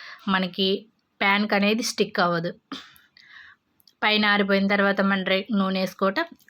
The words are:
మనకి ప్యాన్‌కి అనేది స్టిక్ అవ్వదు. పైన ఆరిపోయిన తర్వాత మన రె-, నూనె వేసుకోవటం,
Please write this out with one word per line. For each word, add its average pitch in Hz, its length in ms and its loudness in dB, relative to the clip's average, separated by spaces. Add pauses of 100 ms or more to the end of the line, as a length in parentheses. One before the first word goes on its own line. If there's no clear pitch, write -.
(280)
మనకి 190 400 -2 (520)
ప్యాన్‌కి 208 360 2
అనేది 208 260 2
స్టిక్ 208 380 -2
అవ్వదు. 175 320 0 (1500)
పైన 214 240 2
ఆరిపోయిన 202 420 2
తర్వాత 202 320 2
మన 196 220 0
రె-, 190 300 -2
నూనె 190 280 0
వేసుకోవటం, 196 440 -2 (260)